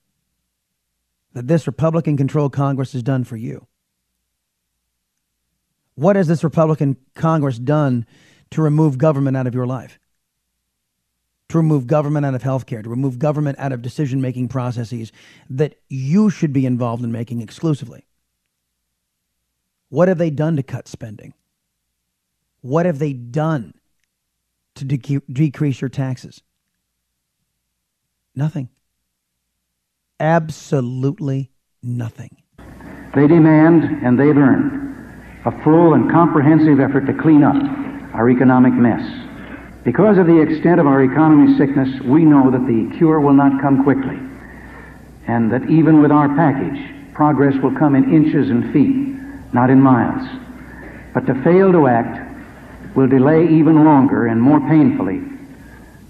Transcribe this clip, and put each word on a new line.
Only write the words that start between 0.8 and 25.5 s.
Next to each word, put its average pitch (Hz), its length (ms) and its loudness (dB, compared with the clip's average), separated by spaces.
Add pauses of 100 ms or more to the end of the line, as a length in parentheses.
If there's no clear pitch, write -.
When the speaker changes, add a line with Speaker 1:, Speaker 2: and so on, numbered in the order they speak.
Speaker 1:
that 123 160 -10
this 165 180 -2
Republican-controlled 147 840 -2
Congress 135 400 -4
has 127 100 -8
done 127 220 -4
for 117 120 -14
you? 123 300 -14 (2250)
What 185 200 2
has 180 120 0
this 165 160 -2
Republican 156 520 -2 (180)
Congress 147 440 -2
done 127 480 -2 (440)
to 156 120 -4
remove 151 360 0
government 139 380 0
out 127 100 -4
of 120 80 -6
your 127 120 -6
life? 127 320 -12 (1500)
To 165 100 -2
remove 156 280 0
government 147 380 -2
out 135 100 -4
of 117 80 -8
healthcare, 127 400 -8
to 107 60 -16
remove 123 300 -6
government 147 400 -4
out 135 140 -8
of 120 100 -10
decision-making 127 680 -6
processes 120 640 -8 (380)
that 139 280 -6 (100)
you 151 420 0
should 156 220 -4
be 131 140 0
involved 120 380 -4
in 117 80 -6
making 117 280 -10
exclusively? 117 640 -8 (1800)
What 170 200 0
have 180 100 0
they 170 120 -2
done 151 260 -2
to 135 60 -4
cut - 260 -14
spending? - 460 -20 (1300)
What 156 260 -2
have 156 120 -4
they 147 140 -4
done 127 600 -6 (1000)
to 139 100 -14
de-, 139 360 -4 (120)
decrease 143 480 -4